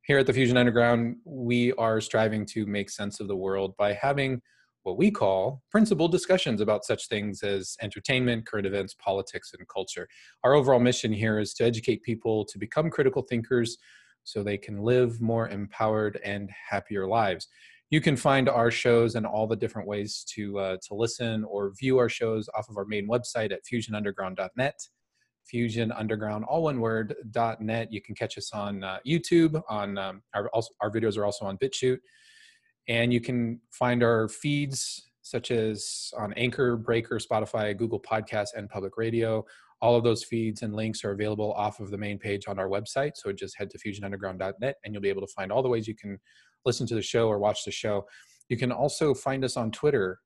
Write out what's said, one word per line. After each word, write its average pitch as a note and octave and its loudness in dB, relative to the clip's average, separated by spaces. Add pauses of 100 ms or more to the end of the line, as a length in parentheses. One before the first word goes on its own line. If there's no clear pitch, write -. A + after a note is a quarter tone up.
here C#3+ 4
at C3 6
the C3+ 4
Fusion B2 6
Underground, A#2+ 6
we B2 2
are A2+ 2
striving G#2+ 2
to A2 -4
make G2+ -2
sense G2+ -8
of G2+ -6
the G2 -2
world F#2+ -2
by G#2 2
having C3+ 0 (420)
what F#2 -4
we F#3+ 6
call G#2+ 0
principled F#3 4
discussions F3 2
about G#2+ 2
such - -2
things G#2 -4
as G2 -4
entertainment, A#2 0
current G2+ -2
events, G2 -2
politics, - -4
and F#2 -18
culture. F2+ -8 (360)
Our C3 8
overall C3 8
mission A#2+ 4
here G#2+ 2
is G#2 -2
to A#2 2
educate A#2 2
people A2 -2
to - -14
become D3+ -2
critical C3 0
thinkers A#2 0 (480)
so - -6
they G2+ -2
can G2+ -10
live A#2+ 2
more A2+ 2
empowered G#2 -2
and G2+ -6 (200)
happier G2 -2
lives. G2+ 0 (420)
You D3+ 4
can C#3+ 4
find C3+ 4
our A#2 4
shows A#2 4
and A2 -2
all G#2+ 0
the A2+ 0
different G2+ -6
ways G#2 -6 (100)
to, G2+ -6
uh, F#2+ -2 (120)
to G#2 -10
listen A2+ -2
or G2+ -4
view C3 4
our A#2 6
shows A2 -2
off G#2+ -8
of G#2 -10
our G2 -6
main G#2 -4
website A#2 -2
at F#2 -6
fusion A2+ -4
underground G2 -4
dot F#2 -6
net. C3+ -2 (680)
Fusion A#2 0
Underground, G#2+ -4
all E3 0
one C#3 0
word, A2+ 0 (160)
dot A2+ 0
net. A2+ -2
You G#2 -8
can G#2 -12
catch - -6
us - -10
on, G2+ -6
uh, F#2 -8
YouTube. D#3+ 4
On, G2+ -4
um, F#2+ -6 (120)
our, G#2 -2
also, A2+ -2 (140)
our G#2 -2
videos G#2+ 0
are G#2 0
also G#2 -4
on F#2+ -6
BitChute. B2+ -2 (880)
And A#2 2
you A#2 2
can A#2 -2 (120)
find B2 2
our A2+ 4
feeds C#3+ -4 (120)
such - -6
as A2 -2
on G#2 -6
Anchor, B2 2
Breaker, A#2 0
Spotify, G#2+ -2
Google A2+ -2
Podcasts, G#2+ -2
and G#2 -10
Public G2 -8
Radio. A2+ 0 (340)
All A#2+ 6
of A#2 4
those A2+ 2
feeds A2 -2
and G#2+ -6
links A2 -4
are G2+ -2
available G#2+ -2
off G#2 -2
of G2 -10
the G#2 -6
main G#2 -6
page G2+ -4
on G2 -6
our F#2+ -2
website. A#2+ -2
So - -6
just F#2+ -10
head G2+ -8
to - -20
fusion G2+ -8
underground F#2+ -6
dot F#2+ -4
net C#3 -2
and G#2+ -10
you'll G2+ -8
be G2+ 2
able G2 -2
to - -18
find G2 -6
all B2+ 2
the B2+ 2
ways A2+ 0
you A2 -8
can G2+ -10 (480)
listen A#2+ 0
to A#2 -2
the G#2+ 0
show A#2 2
or G#2 2
watch G#2 0
the G2+ -8
show. G2+ -2 (440)
You A#2+ -2
can B2+ 0
also C#3 2
find C3+ -2
us B2 -2
on A2+ -2
Twitter. G#2+ 0